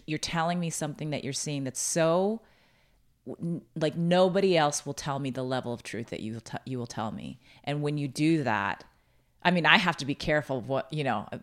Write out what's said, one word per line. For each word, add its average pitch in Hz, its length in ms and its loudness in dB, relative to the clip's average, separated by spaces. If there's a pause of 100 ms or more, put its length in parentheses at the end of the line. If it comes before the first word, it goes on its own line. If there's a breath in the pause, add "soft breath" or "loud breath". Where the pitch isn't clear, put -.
you're 151 140 -2
telling 170 400 0
me 170 100 -2
something 151 420 -4
that 143 120 -4
you're 135 100 -4
seeing 143 300 -4
that's 127 160 -6
so, 180 600 2 (1000 soft breath)
n-, 170 200 -4 (140)
like, 156 200 0
nobody 180 600 4
else 147 280 2
will 143 80 -6
tell 139 260 -4
me 139 120 -4
the 131 120 -4
level 127 300 -2
of 113 100 -8
truth - 280 -8
that - 80 -6
you 110 140 -6
will 113 80 -8
t-, - 240 -10
you 127 120 -4
will 120 100 -6
tell 107 240 -6
me. - 280 -10 (240 soft breath)
And 147 180 -4
when 147 160 0
you 143 100 -2
do 151 360 2
that, 104 400 0 (600)
I 180 80 4
mean, 175 140 2
I 156 120 8
have 180 200 2
to 143 80 -6
be 139 100 0
careful 151 440 0
of 107 80 -8
what, 135 260 -2
you 151 100 -2
know, 110 240 -2 (160)